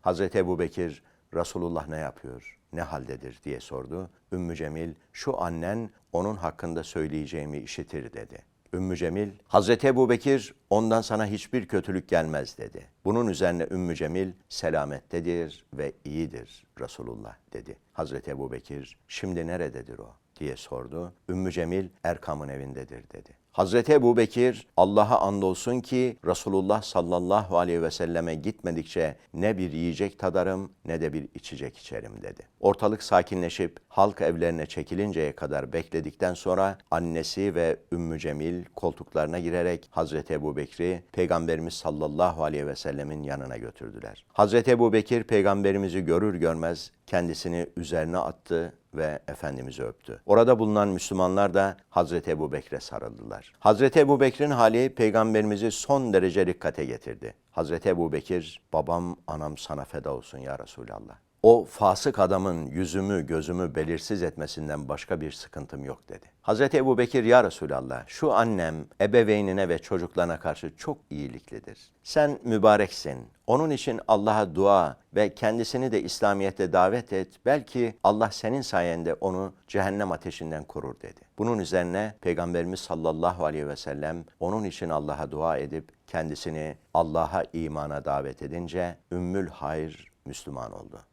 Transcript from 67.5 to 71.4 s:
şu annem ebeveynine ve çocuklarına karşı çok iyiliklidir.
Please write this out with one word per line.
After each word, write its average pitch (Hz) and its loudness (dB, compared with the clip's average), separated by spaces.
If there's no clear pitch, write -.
şu 143 0
annem 95 2
ebeveynine 101 4
ve 82 0
çocuklarına 85 -2
karşı 78 -6
çok - -8
iyiliklidir. 120 -14